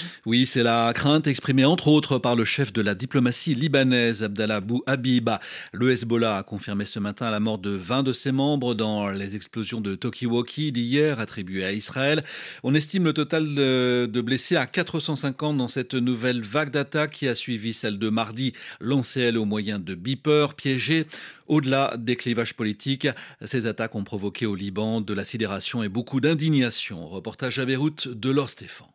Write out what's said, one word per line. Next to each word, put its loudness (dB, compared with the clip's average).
Oui, 6
c'est 4
la 4
crainte 4
exprimée 4
entre 4
autres 6
par 2
le 4
chef 0
de 0
la 2
diplomatie 0
libanaise, 2
Abdallah 0
Abou -2
Habib. 2
Le 2
Hezbollah 2
a -4
confirmé -6
ce -8
matin -4
la 0
mort 0
de -6
vingt -2
de 0
ses -2
membres 0
dans 0
les -6
explosions -6
de -4
Tokiwoki -2
d'hier 2
attribuées -6
à -2
Israël. 0
On 2
estime 2
le 6
total 0
de, 4
de 0
blessés 0
à 2
quatre -2
cent -2
cinquante -2
dans 0
cette -4
nouvelle 0
vague -2
d'attaques 0
qui -4
a 0
suivi -4
celle -4
de 0
mardi, 0
lancée 0
elle 2
au 2
moyen -2
de -8
beepers 2
piégés. 0
Au-delà 2
des 0
clivages -2
politiques, -2
ces -2
attaques -4
ont -4
provoqué -4
au -2
Liban -2
de -6
la -4
sidération -4
et -2
beaucoup -4
d'indignation. 0
Reportage -6
à -2
Beyrouth -2
de -4
Laure 2
Stéphan. -14